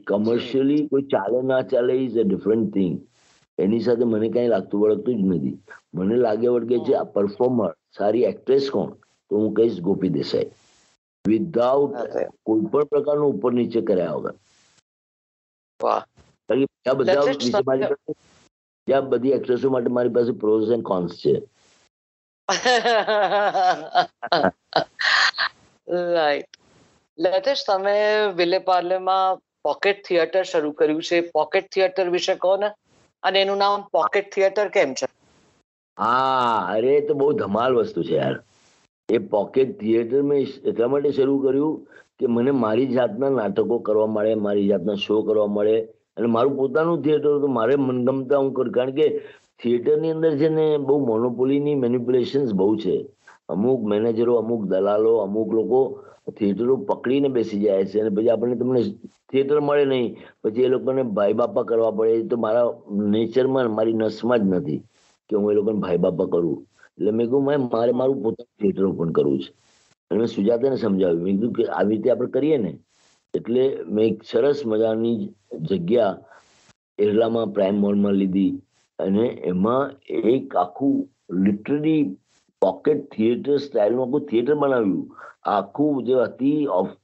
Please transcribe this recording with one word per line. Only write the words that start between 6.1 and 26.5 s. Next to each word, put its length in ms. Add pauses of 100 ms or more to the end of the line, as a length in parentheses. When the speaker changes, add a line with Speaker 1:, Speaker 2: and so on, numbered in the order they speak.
Speaker 1:
લાગે 320
વળગે 300
છે 160
Speaker 2:
હમ. 60
Speaker 1:
આ 40
પરફોર્મર, 720 (240)
સારી 260
actress 460
કોણ? 220 (380)
તો 80
હું 160
કહીશ 260
ગોપી 300
દેસાઈ. 420 (760)
Without 420
Speaker 2:
ઓકે. 580 (160)
Speaker 1:
કોઈ 180
પણ 220
પ્રકારનું 420
ઉપર 280
નીચે 280
કર્યા 320
વગર. 200 (1500)
Speaker 2:
વાહ. 200 (460)
Speaker 1:
કારણ 100
કે 60
બીજા 280
બધા 200
Speaker 2:
લતેશ, 220
Speaker 1:
વિશે 220 (100)
મારી 120
Speaker 2:
તમે 100
Speaker 1:
પાસે, 240 (720)
બીજા 140
બધી 280
એક્ટ્રેસો 400
માટે 180
મારી 220
પાસે 200
pros 180
and 280
cons 320
છે. 340 (1080)
Speaker 2:
<laughs> 3750
Right. 320 (720)